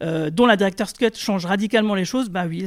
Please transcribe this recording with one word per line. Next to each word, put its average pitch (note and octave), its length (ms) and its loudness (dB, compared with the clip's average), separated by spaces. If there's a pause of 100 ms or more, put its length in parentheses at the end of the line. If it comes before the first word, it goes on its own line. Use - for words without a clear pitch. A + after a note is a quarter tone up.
euh, D#3+ 280 -2
dont A#3 160 4
la A3 100 6
Director's G3 380 0
Cut A3+ 200 0
change F#3 320 -4
radicalement G#3 480 0
les F#3 100 0
choses, B3+ 240 -2
bah F3+ 200 -4
oui, E3+ 180 -6